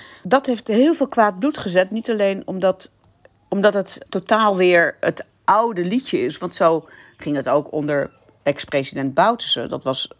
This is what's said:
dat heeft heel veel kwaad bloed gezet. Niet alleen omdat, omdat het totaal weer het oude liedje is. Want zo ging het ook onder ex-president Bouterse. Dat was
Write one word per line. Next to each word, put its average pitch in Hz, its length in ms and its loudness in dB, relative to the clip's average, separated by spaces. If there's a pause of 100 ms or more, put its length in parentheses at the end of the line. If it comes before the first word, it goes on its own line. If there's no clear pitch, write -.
(220)
dat 254 240 2
heeft 240 200 -4
heel 262 280 4
veel 277 120 0
kwaad 208 320 2
bloed 285 200 -2
gezet. 185 320 0
Niet 226 200 -6
alleen 196 340 0
omdat, 190 460 -2 (580)
omdat 196 260 2
het - 340 -4
totaal 208 480 2
weer 175 440 4
het - 240 -4 (200)
oude 202 400 2
liedje 190 340 -2
is. 127 200 -2
Want 180 160 -8
zo 165 340 2 (280)
ging 147 200 -4
het 131 120 -4
ook 143 240 0
onder 147 380 -4 (320)
ex-president 139 720 -4
Bouterse. 185 520 0
Dat - 180 -10
was - 360 -4